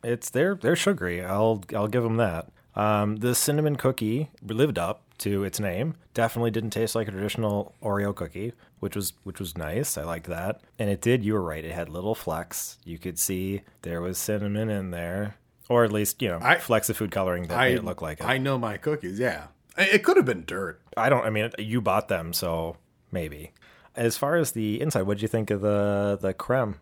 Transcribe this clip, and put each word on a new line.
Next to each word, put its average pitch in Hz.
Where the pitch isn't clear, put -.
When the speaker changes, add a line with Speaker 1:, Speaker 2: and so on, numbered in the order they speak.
Speaker 1:
It's, 120
they're, 175
they're 170
sugary. 90
I'll, 104
I'll 104
give 117
'em 113
that. 85
Um, 104
the 120
cinnamon 147
cookie 131
lived 110
up 85
to 98
its 95
name. 104
Definitely 117
didn't 110
taste 113
like 110
a -
traditional 101
Oreo 101
cookie, 92
which 101
was, 98
which 95
was 85
nice. 85
I 73
liked 82
that. 87
And 107
it 98
did, 117
you 107
were 98
right, 78
it 82
had 82
little 92
flecks. -
You 85
could 85
see 95
there 85
was 90
cinnamon 104
in 98
there. 87
Or 120
at 104
least, 104
you 113
know, 85
Speaker 2:
I, 143
Speaker 1:
flecks 110
of 110
food 107
coloring 87
that 87
Speaker 2:
I, 127
Speaker 1:
made 127
it 110
look -
like 151
it. -
Speaker 2:
I 131
know 135
my 113
cookies, 107
yeah. 110
It, 196
it 202
could 381
have 247
been 104
dirt. 92
Speaker 1:
I 113
don't, 123
I 110
mean, 107
you 110
bought 98
them, 85
so 82
maybe. 76
As 117
far 147
as 156
the 107
inside, 147
what'd 101
you 110
think 110
of 101
the, 101
the 95
creme? 117